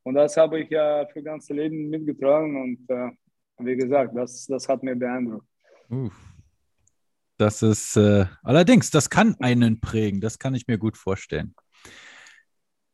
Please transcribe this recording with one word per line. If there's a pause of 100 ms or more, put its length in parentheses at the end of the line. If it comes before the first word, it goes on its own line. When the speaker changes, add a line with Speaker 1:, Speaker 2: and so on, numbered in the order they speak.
Speaker 1:
Und
das
habe
ich
ja
für
ganze
Leben
mitgetragen.
Und,
äh, (480)
wie
gesagt,
das,
das
hat
mir
beeindruckt. (440)
Speaker 2:
Uff. (1200)
Das
ist,
äh, (160)
allerdings,
das
kann
einen
prägen.
Das
kann
ich
mir
gut
vorstellen. (1400)